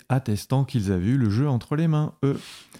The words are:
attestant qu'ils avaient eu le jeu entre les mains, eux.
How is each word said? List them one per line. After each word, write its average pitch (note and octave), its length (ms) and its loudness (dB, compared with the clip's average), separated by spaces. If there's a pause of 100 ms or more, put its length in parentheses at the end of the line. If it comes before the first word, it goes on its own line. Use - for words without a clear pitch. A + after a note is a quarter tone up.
(100)
attestant B2+ 540 0
qu'ils G#2 280 0
avaient F2+ 140 0
eu B2+ 100 2
le A#2 140 2
jeu B2 180 2
entre B2+ 260 -2
les D#3+ 140 0
mains, D3+ 240 0 (100)
eux. C#3 160 0 (420)